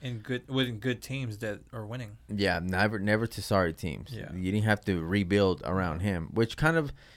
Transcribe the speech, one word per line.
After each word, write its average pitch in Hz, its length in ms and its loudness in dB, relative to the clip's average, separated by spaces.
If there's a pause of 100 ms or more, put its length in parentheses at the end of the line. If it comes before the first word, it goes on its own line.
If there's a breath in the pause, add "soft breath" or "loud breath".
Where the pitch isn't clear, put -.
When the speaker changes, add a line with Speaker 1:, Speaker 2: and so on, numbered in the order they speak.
Speaker 1:
In 123 200 -8
good, 127 280 -6
with 127 320 0
good 123 220 -4
teams 127 360 -8
that 107 220 -6 (120)
are 113 120 -10
winning. 113 320 -10 (120)
Speaker 2:
Yeah, 98 340 2
never, 98 380 2
never 107 260 4
to 104 160 -8
sorry 92 320 4
teams. 90 380 -6
Speaker 1:
Yeah. 107 200 -10
Speaker 2:
You 92 200 -2
didn't 107 120 4
have 107 200 4
to 92 180 2
rebuild 95 640 2
around 87 360 -2
him, 92 320 -2
which 117 240 0
kind 160 200 2
of, 143 160 0 (240 loud breath)